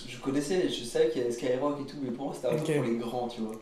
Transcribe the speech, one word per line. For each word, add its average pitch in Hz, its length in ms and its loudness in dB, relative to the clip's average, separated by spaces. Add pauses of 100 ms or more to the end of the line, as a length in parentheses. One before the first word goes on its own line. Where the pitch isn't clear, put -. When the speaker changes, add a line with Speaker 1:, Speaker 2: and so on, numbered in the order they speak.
Speaker 1:
je - 120 -10
connaissais, 147 500 2
je 117 140 -4
savais 156 260 4
qu'il 135 120 0
y - 20 2
avait 120 100 2
Skyrock 139 480 0
et - 40 -6
tout, - 180 -10
mais 123 80 -2
pour 135 140 -4
moi, 143 100 -4
c'était - 120 -2
un 117 80 4
peu - 80 2
Speaker 2:
Ok. 156 120 2
Speaker 1:
pour 139 100 4
les 117 120 2
grands, 120 300 -2
tu 117 140 -6
vois. 110 100 -4 (100)